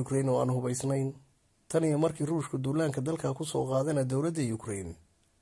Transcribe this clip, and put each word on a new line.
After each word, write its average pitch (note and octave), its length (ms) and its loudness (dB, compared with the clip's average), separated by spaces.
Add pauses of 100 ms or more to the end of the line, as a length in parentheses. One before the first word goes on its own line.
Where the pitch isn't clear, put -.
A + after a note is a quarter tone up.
Ukraine C3+ 300 2
oo B2+ 100 4
aan B2+ 100 2
hubaysnayn. C3 640 0 (540)
Tan D#3+ 160 2
iyo D3+ 140 4
markii D#3 280 0
Ruushku D3+ 320 -2
duulaanka C#3 420 0
dalka C#3+ 340 -2
ku D#3 100 -6
soo C3 260 -2
qaadana C3+ 340 2
dowladda D3 380 0 (120)
Ukraine, G2 400 -6 (480)